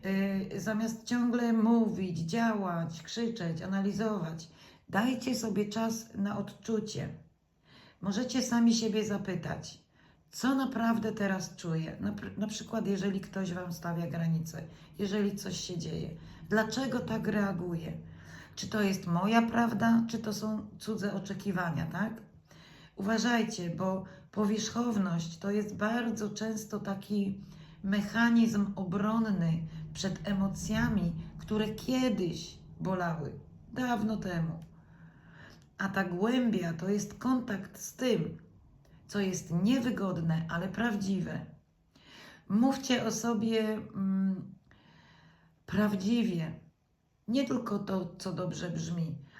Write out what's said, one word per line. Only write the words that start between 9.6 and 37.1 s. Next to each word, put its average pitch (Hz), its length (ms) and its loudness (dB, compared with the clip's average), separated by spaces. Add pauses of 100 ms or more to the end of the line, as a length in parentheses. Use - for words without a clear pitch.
co 262 240 2
naprawdę 226 560 2
teraz 190 440 -2
czuję. 160 440 -4
Na 202 120 -2
pr-, - 260 -8
na 208 100 -2
przykład, - 400 -4
jeżeli 196 340 0
ktoś 190 320 -4
wam 180 200 -6
stawia 170 340 -4
granice, 165 560 -2 (360)
jeżeli 202 360 0
coś 190 240 -6
się 180 180 -6
dzieje. 160 320 -4 (400)
Dlaczego 220 500 2
tak 226 280 -2
reaguję? 180 680 0 (640)
Czy - 120 -8
to 214 140 0
jest 190 260 0
moja 196 340 6
prawda, 233 680 4
czy 220 100 -4
to 214 140 -4
są 214 340 -4 (120)
cudze 202 340 -2
oczekiwania, 180 720 -2
tak? 180 360 -2 (720)
Uważajcie, 214 760 2
bo 190 340 0 (280)
powierzchowność 208 1080 0
to 202 140 -4
jest 208 240 0
bardzo 214 540 0
często 214 500 -4
taki 202 600 -2 (440)
mechanizm 208 840 4 (100)
obronny 196 920 2 (260)
przed - 340 -4
emocjami, 202 840 2 (240)
które 214 300 0
kiedyś 220 920 0 (220)
bolały, 165 600 -2 (340)
dawno 226 440 0
temu. 170 420 -2 (1160)
A 196 120 -2
ta 190 140 0
głębia 190 680 2
to 180 160 -4
jest 202 240 0